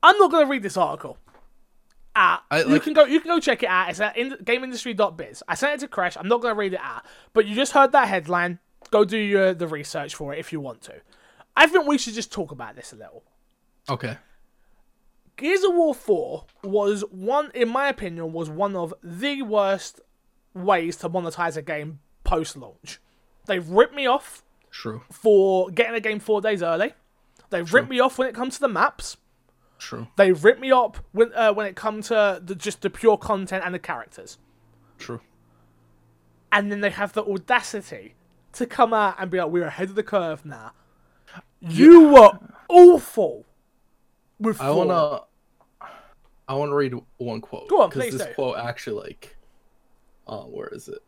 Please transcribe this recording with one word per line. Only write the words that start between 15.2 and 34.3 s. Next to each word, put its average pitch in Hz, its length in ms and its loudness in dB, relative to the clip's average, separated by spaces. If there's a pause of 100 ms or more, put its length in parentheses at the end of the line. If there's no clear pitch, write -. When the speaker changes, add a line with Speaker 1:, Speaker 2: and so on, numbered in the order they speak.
Speaker 1:
Gears 359 260 -2
of 381 120 0
War 330 200 2
four 165 500 -6 (200)
was 202 460 -2
one, 240 440 -4
in 240 140 -2
my 269 200 -4
opinion, 170 440 -10
was 160 180 -10
one 196 260 -6
of 170 160 -8 (100)
the 254 400 -8
worst 202 580 -4 (540)
ways 180 420 -2
to 180 120 -10
monetize 170 480 -6
a 151 60 -10
game 151 380 -12 (240)
post-launch. 147 760 -6 (460)
They 190 120 -4
ripped 180 360 0
me 285 120 -4
off - 360 -4 (280)
Speaker 2:
True. - 400 -14
Speaker 1:
for 190 600 2
getting 226 240 -2
a 226 60 -4
game 214 180 -6
four 208 220 -4
days 208 220 -4
early. 170 300 -2 (580)
They 175 120 -6
Speaker 2:
True. 175 180 2
Speaker 1:
ripped - 100 -12
me 247 100 -4
off 254 180 0
when 262 100 -2
it 240 60 -10
comes 254 220 -8
to - 40 -12
the 277 80 -2
maps. 214 480 -4 (640)
Speaker 2:
True. 117 380 -16
Speaker 1:
They 196 160 0
ripped 196 280 2
me 262 120 -2
up 247 260 0 (140)
when, 233 220 -2
uh, 220 200 0
when 208 120 -6
it 190 80 -12
comes 214 340 -10
to 202 360 -2
the, 180 100 -12
just 196 280 -12
the 196 80 -4
pure 214 260 0
content 190 480 -6
and 180 100 -8
the 175 40 -10
characters. - 580 -16 (600)